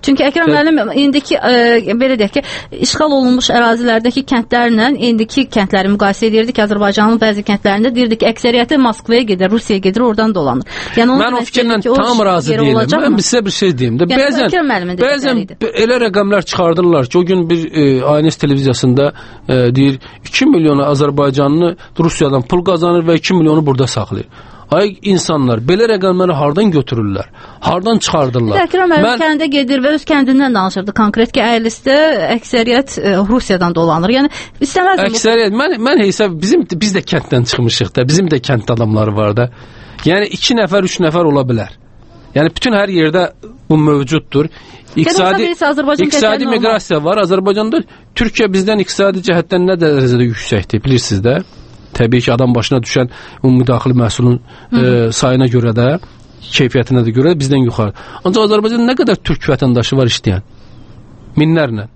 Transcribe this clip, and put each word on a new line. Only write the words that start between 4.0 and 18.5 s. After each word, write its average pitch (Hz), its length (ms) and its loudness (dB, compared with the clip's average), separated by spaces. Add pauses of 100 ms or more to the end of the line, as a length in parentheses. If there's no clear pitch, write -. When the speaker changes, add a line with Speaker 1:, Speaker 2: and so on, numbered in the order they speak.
Speaker 1:
kəndlərlə 240 640 0 (160)
indiki 226 420 -2
kəndləri 196 460 0
müqayisə 202 320 0
edirdik. 226 360 0
Azərbaycanın 208 540 0
bəzi 214 260 0
kəndlərində 208 520 0
deyirdik, 226 340 0
əksəriyyəti 240 480 0
Moskvaya 233 440 0 (100)
gedir, 185 200 0
Rusiyaya 220 360 -2
gedir, 208 180 0
oradan 220 300 0
dolanır. 135 320 -2 (280)
Yəni, 233 140 2
onu 262 140 2
Speaker 2:
Mən 247 100 -2
o 240 60 -2
Speaker 1:
demək 240 100 -6
Speaker 2:
fikirlə 233 300 0
Speaker 1:
istəyirdim - 20 -4
ki, 240 80 -2
o 247 60 2
Speaker 2:
tam 240 300 0
razı 170 260 0
Speaker 1:
yeri 147 100 0
Speaker 2:
deyiləm. 143 140 2
Speaker 1:
olacaqmı? - 320 0 (100)
Speaker 2:
Mən 196 100 0
sizə 233 180 0
bir 190 120 -4
şey 180 200 0
deyim 123 200 -2
də. 175 140 2
Speaker 1:
Yəni, 269 100 2
Speaker 2:
Bəzən, 269 260 0
Speaker 1:
Əkrəm 311 240 0
müəllimin 180 300 -4
Speaker 2:
bəzən 269 340 0
Speaker 1:
dedikləri 202 100 -2
idi. - 160 -18
Speaker 2:
b-, 226 100 -4 (120)
elə 247 200 0
rəqəmlər 202 480 0
çıxardırlar 170 540 2
ki, 143 120 -2
o 180 80 4
gün 180 240 0
bir, 170 140 0 (100)
e, 139 300 2
A 147 180 2
N 160 100 2
S - 60 -8
televiziyasında, 139 760 0 (360)